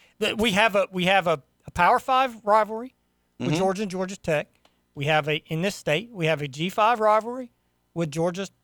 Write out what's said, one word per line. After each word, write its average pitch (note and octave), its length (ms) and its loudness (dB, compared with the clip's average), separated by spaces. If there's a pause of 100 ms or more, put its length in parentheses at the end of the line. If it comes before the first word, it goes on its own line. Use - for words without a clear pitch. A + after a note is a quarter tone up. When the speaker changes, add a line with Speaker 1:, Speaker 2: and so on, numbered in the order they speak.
(200)
Speaker 1:
That A3 180 -2
we A3 140 2
have G3+ 240 2
a, F#3+ 160 2
we F#3 140 -2
have F#3 220 4
a, D#3 140 0 (240)
a - 60 -16
Power G3 280 4
Five B3+ 440 -2
rivalry A3 520 0 (440)
with - 100 -2
Speaker 2:
Mm-hmm. D#3 80 0
Speaker 1:
Georgia F#3+ 260 0
and F#3 80 -6
Georgia F#3 260 -6
Tech. D3 300 -4 (460)
We C#3+ 120 -8
have D3+ 240 2
a, D3+ 180 -4
in D#3+ 140 -6
this G3 140 -2
state, F3 360 -4
we F3+ 140 -4
have D#3 160 0
a D3 80 -6
G D3+ 200 -6
five A3 320 2
rivalry A3 500 0 (420)
with E3 180 -4
Georgia F3 360 -4 (160)